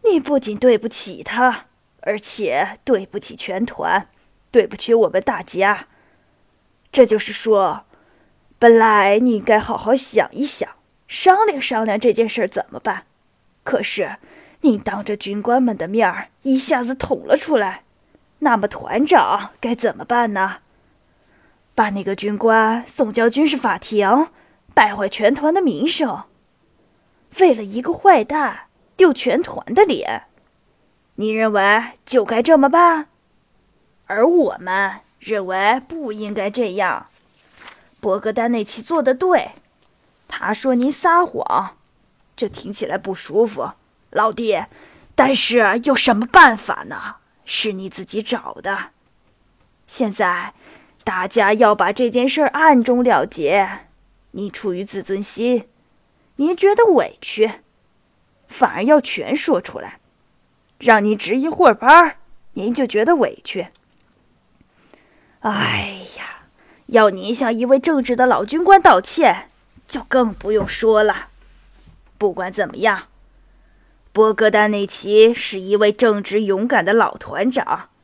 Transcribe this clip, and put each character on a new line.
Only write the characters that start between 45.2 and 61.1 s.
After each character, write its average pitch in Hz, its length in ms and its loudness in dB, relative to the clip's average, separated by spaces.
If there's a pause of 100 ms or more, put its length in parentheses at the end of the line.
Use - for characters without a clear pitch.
是 226 480 2
有 277 100 2
什 240 220 2
么 220 100 -2
办 269 300 6
法 - 320 -10
呢？ - 300 -14 (260)
是 - 300 -6
你 190 160 -10
自 185 160 -14
己 214 180 -8
找 - 380 -8
的。 - 300 -8 (960)
现 220 260 -6
在 175 400 -4 (500)
大 185 240 -4
家 208 260 2
要 214 220 4
把 190 160 0
这 240 180 -2
件 247 200 0
事 302 140 0
儿 269 40 2
暗 294 340 4
中 247 220 0
了 185 220 2
结。 180 600 -2 (440)
你 196 180 -10
出 190 240 -8
于 185 120 -8
自 196 180 -10
尊 196 180 -6
心， 233 460 -2 (680)
您 320 200 -2
觉 403 180 4
得 466 100 4
委 311 360 2
屈， 214 380 -2 (880)
反 - 260 -2
而 185 100 -6
要 294 160 4
全 151 360 -6
说 269 260 -2
出 - 180 -14
来， - 200 -18 (800)
让 220 260 4
您 214 100 0